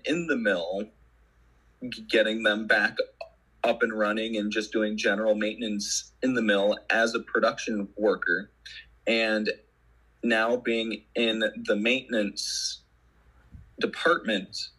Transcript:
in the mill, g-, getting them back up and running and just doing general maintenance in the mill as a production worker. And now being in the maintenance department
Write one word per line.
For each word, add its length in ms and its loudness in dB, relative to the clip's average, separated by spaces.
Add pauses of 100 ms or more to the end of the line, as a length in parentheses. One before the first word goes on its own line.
in 220 0
the 100 2
mill, 460 0 (1040)
g-, 200 -12
getting 340 2
them 240 0
back 300 2 (640)
up 200 0
and 140 2
running 400 0
and 140 -2
just 200 -4
doing 260 0
general 380 2
maintenance 760 -4 (120)
in 100 2
the 80 0
mill 360 4 (120)
as 260 4
a 40 -2
production 760 -2
worker. 540 0 (580)
And 420 2 (760)
now 340 2
being 460 -2 (120)
in 280 0 (220)
the 100 2
maintenance 1040 -2 (1000)
department 1000 0